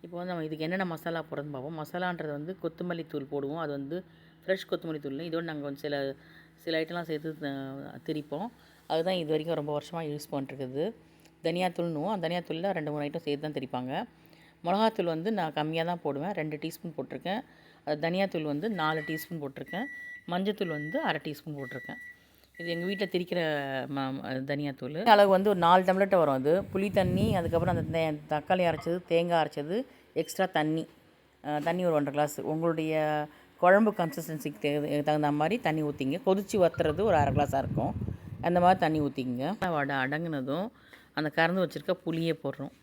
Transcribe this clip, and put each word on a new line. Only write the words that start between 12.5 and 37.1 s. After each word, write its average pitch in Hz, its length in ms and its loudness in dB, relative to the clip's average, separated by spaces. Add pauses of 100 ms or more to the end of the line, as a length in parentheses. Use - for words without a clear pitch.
ரெண்டு, 156 200 -2
மூணு 147 140 -4
ஐட்டம் 147 200 -6
சேர்த்து 143 200 -2
தான் 151 120 -4
திரிப்பாங்க. 127 360 -6 (720)
மிளகாத்தூள் 196 480 2
வந்து 165 200 -2
நான் 170 200 -2
கம்மியா 160 320 0
தான் 170 180 -2
போடுவேன். 147 300 -2
ரெண்டு 156 240 -4
டீஸ்பூன் 160 380 -8
போட்டிருக்கேன். 143 480 -6 (400)
அது 151 180 -2
தனியாத்தூள் 175 440 0
வந்து 151 260 -2
நாலு 160 300 0
டீஸ்பூன் 156 400 -6
போட்டிருக்கேன். 143 460 -8 (420)
மஞ்சத்தூள் 190 400 0
வந்து 156 320 -4
அரை 175 200 0
டீஸ்பூன் 151 360 -8
போட்டிருக்கேன். 135 440 -10 (580)
இது 170 120 -4
எங்க 170 160 -2
வீட்ல 196 200 0
திரிக்கிற 175 340 0 (460)
ம-, 135 260 -2
ம-, 131 320 -4
தனியாத்தூள். 143 520 -4 (100)
அளவு 202 240 10
வந்து 190 200 6
ஒரு 190 80 4
நாலு 175 240 8
டம்ளர்ட்ட 190 340 4
வரும் 147 180 6
அது. 131 180 4 (100)
புளி 196 280 -2
தண்ணி, 180 340 4 (100)
அதுக்கப்புறம் 170 400 2
அந்த 165 160 0
தே-, 160 280 0 (100)
தக்காளி 180 360 2
அரைச்சது, 170 420 0
தேங்காய் 170 340 4
அரைச்சது, 151 360 -2 (400)
எக்ஸ்ட்ரா 170 300 0
தண்ணி. 160 380 0 (600)
அ, 151 160 -2
தண்ணி 170 240 0
ஒரு 170 100 4
ஒன்றரை 143 180 2
கிளாஸ். 147 300 0
உங்களுடைய 160 500 0 (680)
குழம்பு 202 300 8
கன்சிஸ்டன்சிக்கு 160 720 -4
தே-, 147 420 0
தகுந்த 151 300 2
மாதிரி 160 280 0
தண்ணி 156 220 0
ஊத்திங்க. 147 400 -2
கொதிச்சு 196 360 2
வத்துறது 165 440 2
ஒரு 208 140 4